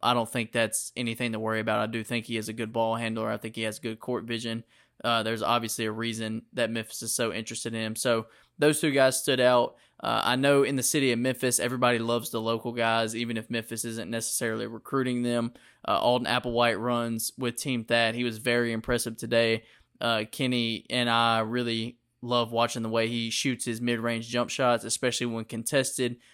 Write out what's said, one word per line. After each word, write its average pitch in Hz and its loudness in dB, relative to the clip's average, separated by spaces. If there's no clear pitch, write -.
I 123 4
don't 117 0
think 117 -4
that's 113 0
anything 117 -4
to 107 -2
worry 110 -2
about. 110 0
I 110 0
do 113 -4
think 117 -4
he 117 -4
is 110 -4
a 110 -6
good 113 -6
ball 113 0
handler. 113 -2
I 110 -2
think 113 -10
he 113 -6
has 107 -4
good 110 -6
court 120 -4
vision. 117 -6
Uh, 117 2
there's 110 -2
obviously 113 0
a 110 -2
reason 110 -4
that 117 0
Memphis 117 -6
is 113 -4
so 113 0
interested 113 -6
in 113 -4
him. 110 -4
So 117 0
those 147 4
two 156 2
guys 131 4
stood 127 2
out. 123 6
Uh, 113 0
I 123 2
know 139 6
in 135 2
the 123 0
city 135 2
of 117 2
Memphis, 127 0
everybody 123 2
loves 113 -2
the 113 -4
local 113 -2
guys, 113 2
even 117 -4
if 110 -8
Memphis 117 -6
isn't 113 -6
necessarily 113 -2
recruiting 123 -2
them. 120 0
Uh, 101 2
Alden 123 2
Applewhite 120 2
runs 117 -2
with 120 -2
Team 123 -2
Thad. 117 4
He 123 -2
was 113 -2
very 120 2
impressive 113 -2
today. 113 2
Uh, 113 0
Kenny 120 0
and 120 0
I 117 4
really 117 -2
love 120 2
watching 117 0
the 110 -2
way 113 2
he 117 -2
shoots - -2
his 117 -4
mid-range 117 -2
jump 120 -2
shots, 120 2
especially 120 -2
when 113 -4
contested. 123 -2